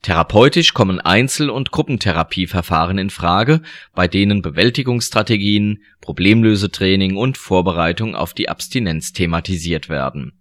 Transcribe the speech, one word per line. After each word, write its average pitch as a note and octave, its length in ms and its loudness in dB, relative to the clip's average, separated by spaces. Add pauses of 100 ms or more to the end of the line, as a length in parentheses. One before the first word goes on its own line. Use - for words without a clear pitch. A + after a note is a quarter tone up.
Therapeutisch G#2+ 720 4
kommen F#2 260 2
Einzel- C3 500 0
und B2 220 -6
Gruppentherapieverfahren F2+ 1300 -2
in G2 120 -4
Frage, A2 520 0 (340)
bei F2+ 140 2
denen G2+ 320 2
Bewältigungsstrategien, G#2 1400 0 (180)
Problemlösetraining G2 1120 2
und B2+ 220 -2
Vorbereitung F2 760 0
auf - 200 -6
die - 160 -6
Abstinenz E2+ 640 -6
thematisiert E2 760 -4
werden. C2+ 540 -6